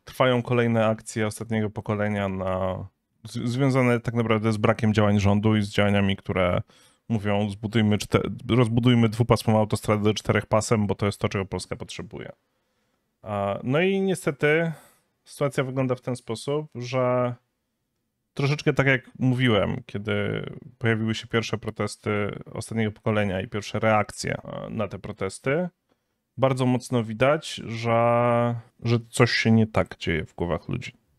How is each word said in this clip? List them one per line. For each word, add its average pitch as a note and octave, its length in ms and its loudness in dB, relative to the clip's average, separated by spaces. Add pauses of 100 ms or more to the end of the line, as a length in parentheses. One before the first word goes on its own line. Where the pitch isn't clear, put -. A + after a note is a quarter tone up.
trwają B2+ 380 0
kolejne A#2 460 2
akcje A2 400 -2
ostatniego A2 420 -4
pokolenia G#2 600 -4
na, F#2+ 580 -4 (360)
z-, A#2+ 260 -6
związane B2+ 500 2
tak A#2 140 -4
naprawdę A2+ 400 2
z G#2 40 0
brakiem A2 360 2
działań G#2 260 4
rządu G#2 360 4
i G#2+ 60 4
z G#2 80 -2
działaniami, G2+ 460 2
które F#2 460 0 (480)
mówią, G#2 400 0
"Zbudujmy G#2 480 2
czte-, - 320 0 (200)
rozbudujmy A#2 600 4
dwupasmową A2+ 500 2
autostradę G#2+ 440 0
do G#2+ 100 4
czterech G#2 320 0
pasem, G#2+ 420 2
bo G2 80 0
to G#2+ 100 -2
jest G2+ 140 -2
to, G#2 100 0
czego G2 160 -4
Polska F#2 300 -8
potrzebuje". - 560 -14 (880)
A, G2+ 420 -2
no C#3 180 0
i G3 200 0
niestety E3 680 0 (540)
sytuacja C#3+ 380 -2
wygląda C3 320 -2
w - 60 -6
ten B2+ 140 -6
sposób, C#3+ 600 -6
że B2 600 -2 (960)
troszeczkę C#3+ 400 0
tak C#3 140 2
jak C3 320 2
mówiłem, A#2+ 680 2
kiedy G#2 600 -4 (320)
pojawiły A2 380 0
się - 120 -10
pierwsze A2 300 -2
protesty G#2 840 -4 (140)
ostatniego A2 380 -4
pokolenia G#2 500 -2
i G2 60 -6
pierwsze G#2 320 -8
reakcje, G#2+ 580 0
e, - 320 -12
na G#2+ 180 -4
te F#2+ 120 -14
protesty, C3+ 720 -4 (680)
bardzo C3 280 2
mocno B2 380 0
widać, B2+ 520 0
że, A#2 1000 2 (280)
że A#2 160 2 (100)
coś - 220 4
się - 200 2
nie A2 160 6
tak - 300 -2
dzieje E2 280 -2
w - 100 -18
głowach E2+ 340 -4
ludzi. - 220 -6 (280)